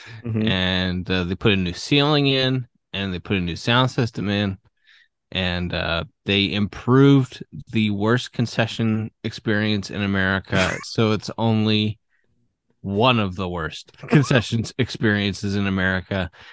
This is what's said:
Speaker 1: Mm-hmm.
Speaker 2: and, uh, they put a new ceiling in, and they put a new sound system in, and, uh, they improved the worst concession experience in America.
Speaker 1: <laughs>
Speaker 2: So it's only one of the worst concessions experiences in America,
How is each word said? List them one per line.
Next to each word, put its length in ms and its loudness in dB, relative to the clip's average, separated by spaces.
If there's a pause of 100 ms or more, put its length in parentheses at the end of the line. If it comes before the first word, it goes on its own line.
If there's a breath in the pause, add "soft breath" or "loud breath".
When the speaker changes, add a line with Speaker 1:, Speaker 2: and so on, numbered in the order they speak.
(260 loud breath)
Speaker 1:
Mm-hmm. 200 -2
Speaker 2:
and, 640 0
uh, 140 0
they 120 -2
put 180 2
a 20 4
new 180 0
ceiling 540 2
in, 400 0 (240)
and 220 -4
they 60 -6
put 180 -2
a 40 2
new 140 -2
sound 340 2
system 400 -4
in, 280 -2 (760 soft breath)
and, 420 -2
uh, 300 -2 (220)
they 280 2
improved 920 4 (280)
the 180 2
worst 440 0
concession 760 -2 (120)
experience 640 -2
in 140 -4
America. 760 0
Speaker 1:
<laughs> 60 -16
Speaker 2:
So 280 0
it's 240 -4
only 640 0 (800)
one 380 2
of 160 -2
the 140 -4
worst 480 -8
concessions 800 2
experiences 800 0
in 100 0
America, 640 -2 (240 loud breath)